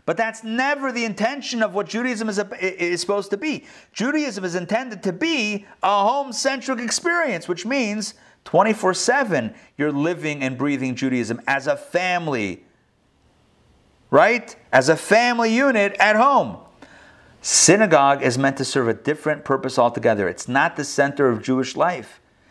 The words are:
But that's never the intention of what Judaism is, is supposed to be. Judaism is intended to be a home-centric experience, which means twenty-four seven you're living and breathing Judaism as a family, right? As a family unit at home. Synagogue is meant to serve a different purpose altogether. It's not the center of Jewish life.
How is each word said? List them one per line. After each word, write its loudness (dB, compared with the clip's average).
But -2
that's -4
never -2
the -4
intention -4
of 0
what -2
Judaism -4
is, -2
is -2
supposed -2
to -2
be. -4
Judaism -2
is -4
intended -4
to -2
be -2
a 4
home-centric -2
experience, -2
which -6
means -4
twenty-four 2
seven 0
you're 0
living -4
and -4
breathing -2
Judaism -2
as 0
a 2
family, -4
right? 4
As 6
a 6
family 2
unit 2
at 4
home. 2
Synagogue 4
is 0
meant 0
to -2
serve 0
a 2
different -4
purpose -2
altogether. 2
It's -10
not 0
the -4
center 0
of 0
Jewish -2
life. -4